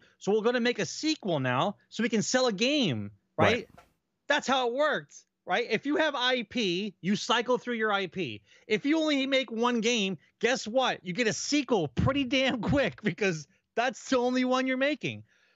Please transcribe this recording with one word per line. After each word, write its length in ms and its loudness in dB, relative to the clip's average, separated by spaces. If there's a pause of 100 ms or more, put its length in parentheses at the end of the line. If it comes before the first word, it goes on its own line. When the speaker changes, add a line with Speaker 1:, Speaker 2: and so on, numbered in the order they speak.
(160)
Speaker 1:
so 160 -2
we're 80 4
gonna 200 0
make 180 0
a 80 -2
sequel 520 -4
now 380 0 (140)
so 120 -6
we 60 0
can 140 0
sell 240 0
a 60 0
game, 580 0 (260)
right? 180 4
Speaker 2:
Right. 140 -6 (580)
Speaker 1:
That's 200 0
how 220 2
it 60 -2
works, 520 -2 (180)
right? 240 0
If 160 0
you 120 0
have 180 0
I 300 0
P, 580 -2
you 120 0
cycle 440 2
through 160 -6
your 180 0
I 140 0
P. 340 -8 (260)
If 200 -2
you 120 2
only 280 0
make 260 0
one 300 0
game, 340 0 (240)
guess 260 0
what? 380 0
You 80 -8
get 140 0
a 80 2
sequel 540 0
pretty 360 0
damn 380 0
quick 400 0
because 440 -2 (280)
that's 340 -2
the 80 2
only 300 2
one 200 2
you're 120 0
making. 460 -2 (320)